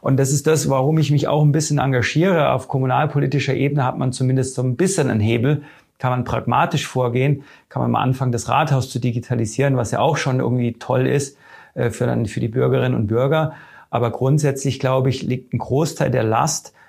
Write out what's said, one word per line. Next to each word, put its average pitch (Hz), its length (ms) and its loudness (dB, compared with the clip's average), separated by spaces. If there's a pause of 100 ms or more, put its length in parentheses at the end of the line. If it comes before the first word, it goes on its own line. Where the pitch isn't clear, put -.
Und 135 160 2
das 135 120 2
ist 147 160 0
das, 147 220 2
warum 135 300 2
ich 151 120 2
mich 147 160 2
auch 151 160 2
ein 147 100 6
bisschen 147 260 0
engagiere. 139 760 2
Auf 127 160 -2
kommunalpolitischer 139 840 0
Ebene 143 320 0
hat 135 100 -4
man 131 160 -2
zumindest 131 440 0
so 127 60 -4
ein 123 140 -2
bisschen 175 320 0
einen 107 120 0
Hebel, 117 420 2 (360)
kann 127 140 -2
man 123 120 -2
pragmatisch 127 640 0
vorgehen, 127 560 0 (260)
kann 131 140 -4
man 120 80 0
mal 117 100 0
anfangen, 127 320 0
das 113 160 -4
Rathaus 139 400 0
zu 123 100 -8
digitalisieren, 123 800 -2
was 120 140 -2
ja 117 80 -2
auch 147 180 2
schon 127 240 -2
irgendwie 120 320 0
toll 127 340 -2
ist, 139 300 -2 (380)
äh, 123 160 -2
für 123 160 -4
dann, 117 180 0
für - 160 -6
die 117 80 -2
Bürgerinnen 127 460 0
und 113 120 0
Bürger. 143 460 0 (380)
Aber 117 200 0
grundsätzlich, 135 680 0
glaube 131 300 0
ich, - 120 -4
liegt - 300 -6
ein 117 60 -4
Großteil 143 520 -2
der 120 120 0
Last 117 500 -2 (160)